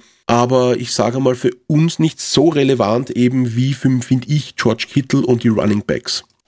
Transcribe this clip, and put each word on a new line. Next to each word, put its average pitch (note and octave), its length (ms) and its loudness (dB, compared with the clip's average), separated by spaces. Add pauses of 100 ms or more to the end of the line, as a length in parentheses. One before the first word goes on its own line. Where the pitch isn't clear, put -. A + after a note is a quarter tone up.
(260)
Aber B2 520 2
ich B2 160 -6
sage A#2 260 -2
mal, C3 140 2
für B2+ 160 -2 (160)
uns D#3+ 320 0
nicht D#3+ 200 0
so - 300 2
relevant C3+ 600 0
eben B2 460 0
wie C3+ 180 0
für, C3 160 0 (100)
find B2+ 300 -2
ich, D3+ 260 -2
George - 320 0
Kittle C#3 380 -2
und B2 160 0
die B2 60 2
Running G#2 360 0
Backs. - 400 -6 (240)